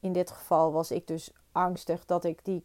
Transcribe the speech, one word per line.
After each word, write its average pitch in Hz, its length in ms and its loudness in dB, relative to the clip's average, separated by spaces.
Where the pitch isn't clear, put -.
in 190 120 -2
dit 180 180 0
geval 160 420 2
was 160 180 0
ik - 160 -4
dus - 260 -8
angstig 175 540 -2
dat 175 180 0
ik 165 200 -4
die 180 200 -4